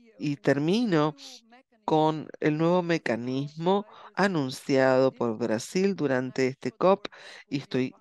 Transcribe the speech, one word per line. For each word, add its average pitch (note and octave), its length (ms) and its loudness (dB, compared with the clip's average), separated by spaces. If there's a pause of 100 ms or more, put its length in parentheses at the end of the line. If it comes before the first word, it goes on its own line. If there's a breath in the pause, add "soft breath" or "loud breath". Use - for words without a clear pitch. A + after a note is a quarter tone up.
(200)
y D3 160 -4
termino D#3 800 0 (720 loud breath)
con D#3 440 0 (100)
el D3+ 180 0
nuevo E3+ 240 2
mecanismo D3+ 1040 -2 (300 loud breath)
anunciado C3 960 2
por A2+ 260 -4
Brasil A#2+ 600 -2
durante C3 500 -2
este B2+ 240 -6
cop, F#3+ 360 0 (420 loud breath)
y - 80 -4
estoy C3 440 -4